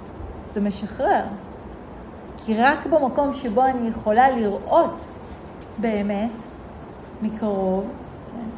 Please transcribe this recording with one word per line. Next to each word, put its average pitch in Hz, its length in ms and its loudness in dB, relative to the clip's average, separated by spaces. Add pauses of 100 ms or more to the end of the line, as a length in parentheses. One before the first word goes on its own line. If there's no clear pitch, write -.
(520)
זה 214 80 -2
משחרר. 220 600 2 (1200)
כי 220 100 2
רק 277 300 6
במקום 285 480 4
שבו 240 300 2
אני 247 240 2
יכולה 220 420 6
לראות 240 720 2 (800)
באמת, 208 520 0 (920)
מקרוב, 196 640 0
כן, - 720 -10